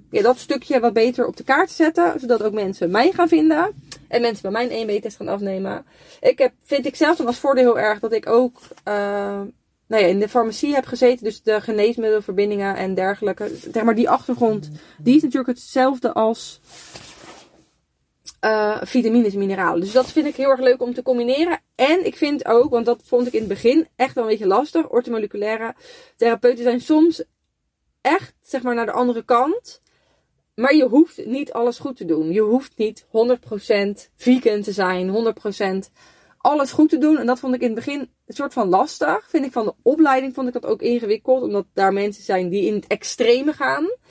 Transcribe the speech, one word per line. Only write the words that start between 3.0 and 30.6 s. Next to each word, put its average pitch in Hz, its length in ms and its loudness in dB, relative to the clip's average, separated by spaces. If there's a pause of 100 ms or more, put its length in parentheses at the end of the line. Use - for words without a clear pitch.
gaan 349 160 2
vinden 320 440 2 (360)
en 240 120 0
mensen 233 220 -2
bij 196 80 -6
mij 226 140 -2
een 226 240 -6
E 208 40 -2
M 202 60 -2
B-test - 180 -10
gaan 202 120 -12
afnemen. 196 560 -6 (360)
Ik - 180 2
heb, 254 140 2 (100)
vind 277 240 -2
ik 285 100 -8
zelf 320 200 4
dan 285 100 -4
als 240 120 -4
voordeel 262 260 2
heel 240 140 4
erg 214 220 0
dat 220 120 -4
ik 220 160 -4
ook, 247 300 2 (260)
eh, 202 560 -4 (460)
nou 220 160 2
ja, 180 60 4
in 190 100 2
de 208 100 -2
farmacie 233 460 -2
heb 262 120 0
gezeten, 247 380 2
dus 214 180 -6
de 214 180 0
geneesmiddelverbindingen 208 1160 0
en 190 180 -4
dergelijke. 196 640 -4 (160)
Zeg 226 100 -2
maar, 226 120 4
die 233 140 0
achtergrond, 240 640 -2 (280)
die 240 180 4
is 311 60 6
natuurlijk 254 360 -2
hetzelfde 262 540 0
als, - 480 -2 (1800)
eh, 214 420 0
vitamines 226 500 2
en 196 60 -4
mineralen. 185 420 -2
Dus 196 120 -6
dat 254 200 2
vind 302 140 0
ik 285 100 -6
heel 269 140 0
erg 262 100 2
leuk 254 220 2
om 247 120 -6
te 254 80 -8
combineren. 262 580 0 (140)
En 311 320 2
ik - 100 -6
vind 294 300 -2
ook, 240 240 4
want 233 160 0
dat 240 180 -2
vond 247 220 0
ik 247 60 -8
in 220 60 0
het 220 100 -4
begin 247 480 2
echt 262 180 -2
wel 240 100 -2
een 220 60 -2
beetje 214 160 -2
lastig, 294 420 0
ortomoleculaire 220 840 -4 (420)
therapeuten 233 460 2
zijn 240 180 0
soms 311 440 2 (760)
echt, 320 400 -2
zeg 262 220 -8
maar, 247 120 -4
naar 233 120 -4
de - 60 -6
andere 247 320 -2
kant. 277 580 0 (720)
Maar 269 200 -2